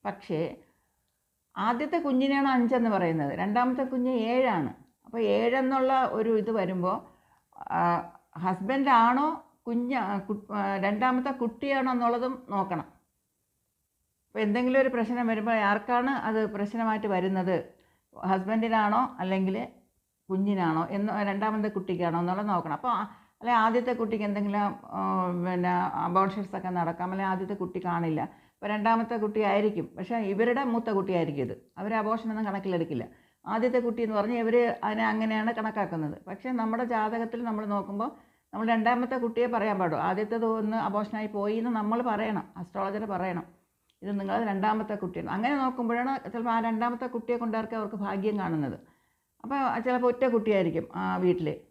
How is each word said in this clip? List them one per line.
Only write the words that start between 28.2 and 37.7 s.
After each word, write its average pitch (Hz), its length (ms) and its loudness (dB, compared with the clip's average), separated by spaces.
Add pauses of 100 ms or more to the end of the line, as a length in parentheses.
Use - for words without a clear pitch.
അപ്പോൾ 208 200 -4
രണ്ടാമത്തെ 226 440 2
കുട്ടി 214 220 0
ആയിരിക്കും, 208 580 2
പക്ഷേ 208 200 -4
ഇവരുടെ 226 460 2
മൂത്ത 226 260 0
കുട്ടിയായിരിക്കും 180 520 0
ഇത്. - 160 -4 (200)
അവർ 202 160 -4
അബോർഷനൊന്നും 220 520 -2
കണക്കിലെടുക്കില്ല. 180 600 -2 (380)
ആദ്യത്തെ 233 340 2
കുട്ടി 233 240 -2
എന്ന് 220 120 -2
പറഞ്ഞാൽ 214 220 0
ഇവർ 233 460 4
അതിനെ 214 240 0
അങ്ങനെയാണ് 220 460 0
കണക്കാക്കുന്നത്. 190 640 -2 (100)
പക്ഷേ 202 240 -8
നമ്മുടെ 226 320 0
ജാതകത്തിൽ 226 600 -2
നമ്മൾ 214 220 -4
നോക്കുമ്പോൾ 202 460 -2 (420)